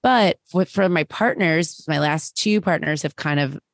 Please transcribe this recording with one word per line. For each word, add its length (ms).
But 340
with, 160
for 220
my 140
partners, 840
my 120
last 360
two 240
partners 400
have 160
kind 240
of 180